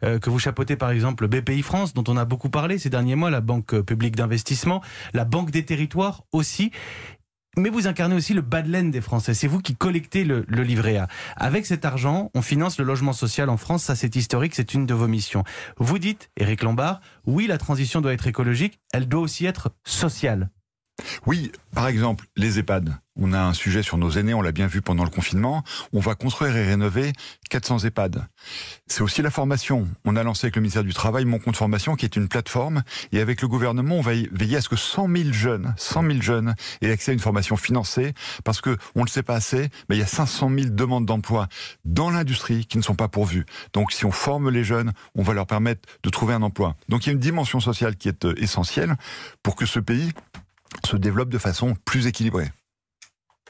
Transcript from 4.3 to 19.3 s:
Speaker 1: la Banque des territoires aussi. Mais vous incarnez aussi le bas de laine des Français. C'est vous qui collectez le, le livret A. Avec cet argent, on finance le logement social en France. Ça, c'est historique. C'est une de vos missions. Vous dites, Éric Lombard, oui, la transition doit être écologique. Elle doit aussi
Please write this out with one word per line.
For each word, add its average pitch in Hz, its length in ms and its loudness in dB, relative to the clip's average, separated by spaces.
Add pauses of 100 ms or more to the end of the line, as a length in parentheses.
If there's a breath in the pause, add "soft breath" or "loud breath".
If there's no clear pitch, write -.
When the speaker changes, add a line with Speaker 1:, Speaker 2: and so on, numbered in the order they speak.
Speaker 1:
la 120 120 0
Banque 160 240 0
des 151 160 0
territoires 160 560 -2 (120)
aussi. 160 380 0 (840 loud breath)
Mais 190 120 4
vous 214 180 0
incarnez 180 280 2
aussi 180 200 2
le 180 60 4
bas 147 200 0
de 156 80 -2
laine 175 220 2
des 127 100 -2
Français. 117 320 0
C'est 127 140 2
vous 156 120 2
qui 185 140 -4
collectez 180 500 0
le, 135 240 2
le 117 140 2
livret 113 360 2
A. 92 100 0 (300 loud breath)
Avec 165 280 0
cet 165 180 -2
argent, 143 520 0
on 127 80 2
finance 160 340 0
le 139 60 0
logement 135 300 0
social 131 360 0
en 117 80 2
France. 165 280 0
Ça, 135 100 0
c'est 117 200 -2
historique. 131 380 0
C'est - 220 -2
une 139 100 2
de 120 80 0
vos 117 140 2
missions. 104 380 0 (320 loud breath)
Vous 127 200 2
dites, 208 400 -4
Éric 104 240 0
Lombard, 131 380 0 (260 loud breath)
oui, 190 220 2
la 180 100 0
transition 139 440 0
doit 135 120 2
être 123 140 -2
écologique. 123 520 0 (140)
Elle 127 140 0
doit 151 140 2
aussi 165 260 -2